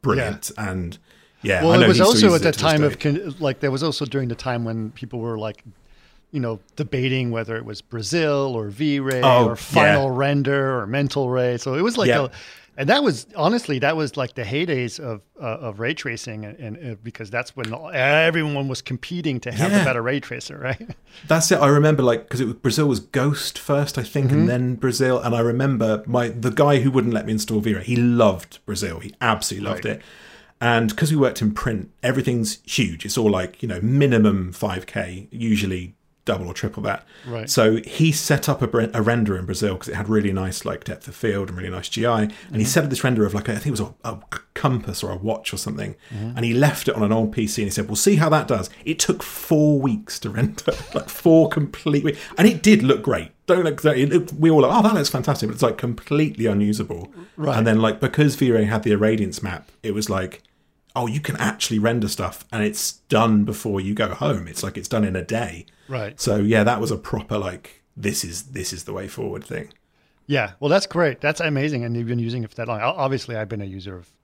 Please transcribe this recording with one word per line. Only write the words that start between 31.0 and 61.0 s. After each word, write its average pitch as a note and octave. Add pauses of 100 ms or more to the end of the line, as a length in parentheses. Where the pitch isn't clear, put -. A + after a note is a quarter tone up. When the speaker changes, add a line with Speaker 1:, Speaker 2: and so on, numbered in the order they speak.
Speaker 1:
we D#3
worked C3+
in G#2+
print, G#2+ (140)
everything's B2
huge. E2+
It's G#2
all, A2
like, F#2
you A#2+
know, G#2+
minimum A2
five F#2
K, F#2
usually G2+ (300)
double F2+
or F2
triple G#2+
that. G2+ (200)
Speaker 2:
Right. A#2
Speaker 1:
So A2 (100)
he D#3
set D3
up C3+
a, C3
bre-, A2+
a A#2
render G#2+
in F2+
Brazil G2
'cause -
it -
had G2+
really G2+
nice, F#2+
like, -
depth -
of -
field G2
and F2+
really F2+
nice F#2
G A2
I. A#2
And G#2+ (220)
he A2
Speaker 2:
Mm-hmm. G#2+
Speaker 1:
set C#3+
up C#3+
this B2
render B2
of, G2
like, G2+
I A2+
think G#2+
it -
was A2
a, - (100)
a A2+ (340)
compass A#2+
or F#2
a F#2+
watch G#2
or -
something. G#2 (200)
Speaker 2:
Mm-hmm. A2+
Speaker 1:
And A#2+
he A#2
left C#3+
it B2+
on A2
an G#2
old A2
P A2
C G#2+
and G2+
he F#2+
said, G#2
"We'll G#2+
see G3+
how D#3+
that D3+
does." G2+ (160)
It D#3+
took -
four D3+
weeks A#2
to -
render, - (100)
<laughs> -
like, -
four D#3+
complete D3
weeks. C#3+ (180)
And F3
it G3+
did G#3+
look A3
great. E2+ (160)
Don't F3+
look, D3+
it C#3+
looked, E3
we D#3
all D#3
like, C3
"Oh, G#3+
that A3
looks D#3
fantastic," B2
but A2
it's, -
like, A#2+
completely B2
unusable. G#2 (280)
Speaker 2:
Right. C#3+
Speaker 1:
And A2+
then, A2
like, A2
because D3
V-Ray A2+
had G#2+
the A2+
irradiance G#2+
map, F2+ (120)
it G#2+
was G#2+
like, F#2 (520)
"Oh, B2